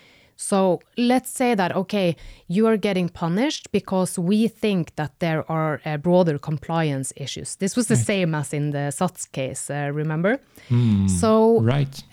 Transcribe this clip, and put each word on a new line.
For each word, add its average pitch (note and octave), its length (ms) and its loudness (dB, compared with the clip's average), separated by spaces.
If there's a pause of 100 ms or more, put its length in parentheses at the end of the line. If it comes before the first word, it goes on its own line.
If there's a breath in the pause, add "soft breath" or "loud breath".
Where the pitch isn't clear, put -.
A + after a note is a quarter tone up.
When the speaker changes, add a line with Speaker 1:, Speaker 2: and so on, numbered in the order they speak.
(360 soft breath)
Speaker 1:
So F#3+ 440 0 (160)
let's B3 340 2
say B3 240 0
that, F#3 200 0
okay, F#3 400 0 (320 soft breath)
you G#3+ 200 2
are A3+ 120 4
getting F#3 300 0
punished G3+ 640 -2
because F#3+ 460 0
we G#3+ 300 2
think G3+ 460 -2
that D3+ 240 -6
there D#3+ 320 -2
are, D#3 340 -2
uh, D3+ 140 -4
broader F3 400 2
compliance D#3 800 -4
issues. - 400 -10
This F#3+ 200 -4
was A#3+ 120 0
the A#3 80 4
Speaker 2:
Right. A#2 100 2
Speaker 1:
same F#3 280 0
as D3 200 -4
in D3 160 -2
the C#3+ 220 -2
sats - 400 -4
case, - 380 -6
uh, C#3+ 220 -4
remember? D#3+ 460 0 (300 loud breath)
Speaker 2:
Hmm, A2 400 4
Speaker 1:
So, A3 520 4
Speaker 2:
right. C3+ 420 0 (100)